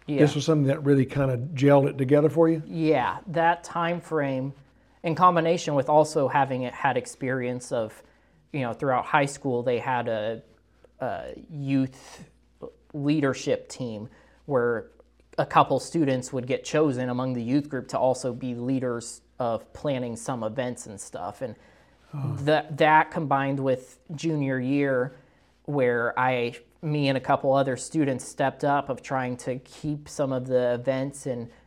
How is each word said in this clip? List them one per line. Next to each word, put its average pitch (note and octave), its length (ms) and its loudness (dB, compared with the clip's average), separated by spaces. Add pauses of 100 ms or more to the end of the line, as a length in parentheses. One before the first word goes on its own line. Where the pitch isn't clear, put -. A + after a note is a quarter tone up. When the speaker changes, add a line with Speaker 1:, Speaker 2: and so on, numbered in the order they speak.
Speaker 1:
Yeah. D3 120 -2
Speaker 2:
this D3 160 6
was C#3 100 -2
something D3+ 220 2
that C#3 180 0
really C#3 220 6
kind C3+ 240 0
of A#2+ 100 -2 (140)
gelled C#3 340 6
it C#3 100 -4
together D3 300 6
for E3 220 6
you? D#3+ 160 0
Speaker 1:
Yeah, D#3 520 0 (100)
that E3+ 360 2
time E3+ 360 -4
frame, C#3 520 -4 (520)
in E3 100 0
combination E3+ 600 4
with C#3 140 2
also D3+ 400 4
having C3 340 0
it, B2 120 -6
had C3 240 0
experience B2 760 -4
of, A#2 300 -4 (500)
you D3 80 -4
know, A#2+ 140 -2
throughout B2+ 320 0
high D3 200 2
school, B2+ 360 -4
they A#2+ 160 0
had A#2+ 300 -2
a, A2+ 340 -4 (580)
a F2+ 340 -8 (160)
youth C3+ 760 -4 (680)
leadership C#3+ 720 0
team A2 400 -10 (380)
where A#2+ 400 0 (540)
a C#3 60 2
couple C#3 340 4
students C3+ 540 -2
would B2 120 -4
get B2+ 160 -4
chosen C3 460 0
among B2+ 240 -2
the A#2+ 100 -4
youth C#3+ 280 0
group C3 180 -8
to - 100 -4
also B2+ 360 0
be B2+ 200 -6
leaders B2 680 -4 (160)
of A#2 340 -4
planning B2+ 420 -4
some A#2 300 -8
events A#2+ 420 -6
and G2+ 140 -14
stuff. - 400 -10
And A#2 160 -8 (560)
Speaker 2:
Oh. C3 280 -6
Speaker 1:
that, D3 380 0
that D#3 340 6
combined C#3 480 0
with C3 400 -4 (160)
junior C#3 440 -2
year, C3 540 0 (500)
where B2 540 0
I, B2 360 0 (280)
me D3 260 0
and C3+ 80 2
a B2+ 40 -2
couple C3+ 340 2
other C3+ 220 2
students C#3 480 -2
stepped - 400 -2
up C#3+ 260 0
of B2 100 -6
trying B2+ 380 -4
to C3 220 -6
keep D3 480 -8
some C3+ 240 -2
of B2+ 160 -4
the B2 260 2
events C3 520 -4
and A#2+ 220 -6 (180)